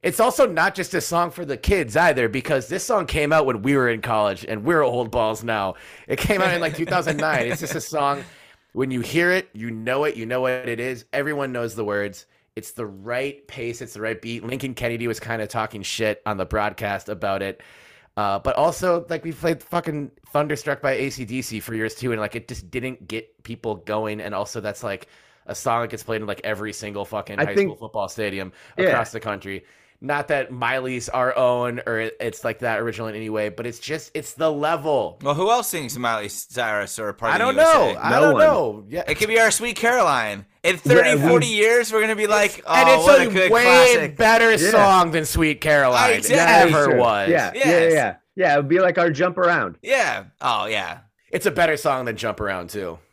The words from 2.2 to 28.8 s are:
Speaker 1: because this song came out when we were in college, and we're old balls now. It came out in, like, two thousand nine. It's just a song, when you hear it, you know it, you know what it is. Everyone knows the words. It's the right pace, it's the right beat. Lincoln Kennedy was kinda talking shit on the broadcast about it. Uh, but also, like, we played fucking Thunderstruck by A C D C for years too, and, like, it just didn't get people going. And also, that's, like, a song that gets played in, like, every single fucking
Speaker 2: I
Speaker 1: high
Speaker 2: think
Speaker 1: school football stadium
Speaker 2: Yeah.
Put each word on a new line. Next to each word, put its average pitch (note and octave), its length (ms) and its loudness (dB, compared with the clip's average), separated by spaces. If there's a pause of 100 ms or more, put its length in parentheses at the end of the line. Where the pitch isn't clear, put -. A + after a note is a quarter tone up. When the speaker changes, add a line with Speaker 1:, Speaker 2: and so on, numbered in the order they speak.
Speaker 1:
because C3 400 -2
this - 160 -6
song G3+ 220 0
came D3 260 0
out D#3 140 4
when A#2 160 -2
we C#3 140 2
were B2+ 120 2
in A2+ 140 -2
college, G#2+ 420 0
and G#2+ 200 -8
we're D#3+ 180 2
old A#2+ 280 0
balls A2 320 -2
now. G#2 320 -2 (320)
It C#3 120 -4
came G3+ 240 0
out F#3+ 120 2
in, F3 60 -2
like, D#3+ 160 -4
two E3 100 -4
thousand E3 300 -2
nine. D3+ 320 0
It's C#3 120 -6
just D#3+ 140 -8
a D#3+ 60 -6
song, C#3+ 420 -4 (500)
when C3 180 -4
you B2 100 -4
hear E3+ 320 0
it, F#3+ 220 -2
you A2+ 160 -10
know A#2+ 340 -2
it, D#3 120 -2
you A2+ 100 -10
know B2+ 160 -2
what B2+ 260 -2
it A#2 100 -4
is. B2 340 -8
Everyone C#3+ 400 -4
knows A#2 220 -6
the A2 100 -6
words. G2+ 420 -6 (280)
It's - 180 -12
the A#2 140 -10
right A#2+ 600 -8
pace, A#2 340 -10
it's A#2 120 -16
the G#2 60 -12
right A2 200 -6
beat. A#2 240 -10
Lincoln C3 300 -8
Kennedy A#2 340 -6
was A2 100 -4
kinda A2+ 280 -6
talking G#2+ 360 -6
shit G#2+ 440 -4
on G#2 100 -4
the F#2+ 100 -4
broadcast G#2 640 -4
about G2 340 -4
it. G2 200 -8 (540)
Uh, G2+ 220 -2
but B2+ 160 -2
also, E3+ 540 0
like, E3 160 -6
we E3 80 -8
played E3 300 -2
fucking D3+ 480 -6 (220)
Thunderstruck D3 480 -2
by C3+ 120 0
A C3+ 180 -2
C B2+ 140 -10
D A#2+ 180 -6
C A2 180 -8
for A#2 140 -10
years A2 220 -4
too, B2 160 -4
and, A2 80 -4
like, G#2 160 -6
it A2+ 100 -12
just F#2+ 240 -14
didn't B2+ 380 -10
get - 340 -12
people A2+ 340 -8
going. G#2+ 440 -6
And G2+ 140 -10
also, G#2 260 -6
that's, G2+ 240 -10
like, G2 240 -8 (380)
a - 80 -10
song A#2 280 -2
that A#2 80 -8
gets A2+ 140 -12
played A2 160 -6
in, G#2+ 80 -10
like, G2+ 160 -8
every G#2 280 -6
single G2+ 320 -10
fucking G#2 360 -8
Speaker 2:
I D3+ 60 0
Speaker 1:
high G2+ 80 -6
Speaker 2:
think G2+ 140 -4
Speaker 1:
school - 80 -10
football G#2+ 320 -8
stadium G2 440 -8 (260)
Speaker 2:
Yeah. F#3 80 0